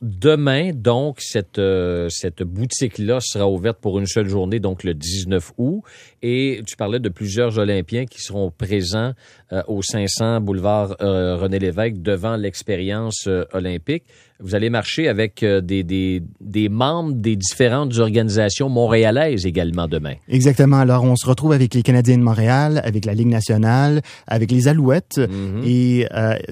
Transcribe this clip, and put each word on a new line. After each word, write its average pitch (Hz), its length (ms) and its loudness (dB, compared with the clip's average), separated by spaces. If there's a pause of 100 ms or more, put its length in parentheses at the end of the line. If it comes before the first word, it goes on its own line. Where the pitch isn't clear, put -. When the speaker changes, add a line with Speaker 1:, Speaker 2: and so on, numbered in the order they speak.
Speaker 1:
demain, 143 720 2
donc, 127 460 0
cette, - 380 -6
euh, 90 520 0
cette - 320 -8
boutique-là 110 800 -4
sera 101 280 -2
ouverte 98 320 -2
pour 98 180 -2
une 101 80 -2
seule 101 220 -2
journée, 98 320 -2
donc 92 240 -4
le 90 100 -2
dix-neuf 87 640 -4
août. 156 240 -2 (400)
Et 123 440 -2
tu - 100 -14
parlais 110 240 -2
de 113 80 -2
plusieurs 107 500 -2
Olympiens 101 480 -2
qui - 140 -16
seront 98 300 -4
présents, 101 600 -2 (400)
euh, 92 160 -2
au 101 140 -4
cinq 101 260 -4
cents 113 320 -2
boulevard, 101 600 -2
euh, 92 360 0
René 95 220 -2
Lévesque 95 440 -4
devant 104 340 -2
l'expérience, 101 920 -6
euh, 92 240 0
olympique. 92 520 -6 (360)
Vous 95 140 -6
allez 107 160 0
marcher 120 380 -2
avec, 110 340 -2
euh, 101 180 2
des, 95 220 -2
des, 92 400 -2 (180)
des 104 280 -2
membres 143 440 -2
des 113 220 -2
différentes 120 640 0
organisations 110 680 2
montréalaises 117 800 2
également 85 420 -2
demain. 73 260 -4 (140)
Speaker 2:
Exactement. 135 500 6
Alors, 127 260 4
on 127 120 4
se - 100 -4
retrouve 143 260 2
avec 131 220 4
les 123 80 2
Canadiens 123 360 4
de 120 40 4
Montréal, 123 640 2
avec 107 200 -2
la 104 100 -2
Ligue 117 140 2
nationale, 117 720 2 (260)
avec 113 260 0
les 127 160 4
Alouettes 147 500 2
Speaker 1:
Mhm. 98 460 -2
Speaker 2:
et, 123 500 2
euh, 110 200 0 (180)